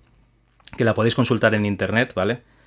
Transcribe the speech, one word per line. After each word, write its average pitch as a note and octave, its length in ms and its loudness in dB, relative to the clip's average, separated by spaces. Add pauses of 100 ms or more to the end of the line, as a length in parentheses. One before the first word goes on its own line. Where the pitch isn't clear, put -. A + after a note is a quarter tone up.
(760)
que A#2+ 80 0
la G#2+ 80 2
podéis A2+ 220 0
consultar A2+ 380 2
en G#2 120 0
internet, G2+ 500 -2
¿vale? G#2 280 -2 (240)